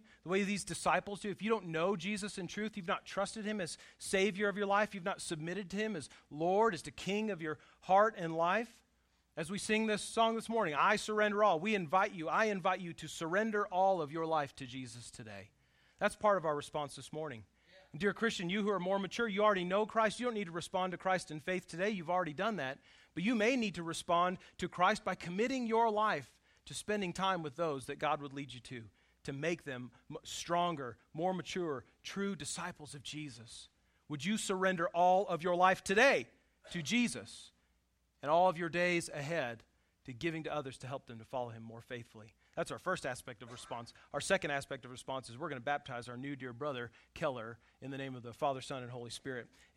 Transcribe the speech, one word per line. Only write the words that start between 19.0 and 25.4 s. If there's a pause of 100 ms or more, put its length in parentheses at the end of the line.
you
already
know
Christ.
You
don't
need
to
respond
to
Christ
in
faith
today.
You've
already
done
that. (360)
But
you
may
need
to
respond (220)
to
Christ
by
committing